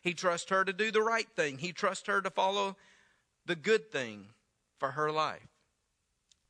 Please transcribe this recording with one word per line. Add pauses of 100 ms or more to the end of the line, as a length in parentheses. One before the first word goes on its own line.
He
trusts
her
to
do
the
right
thing.
He
trusts
her
to
follow (680)
the
good
thing (500)
for
her
life. (1000)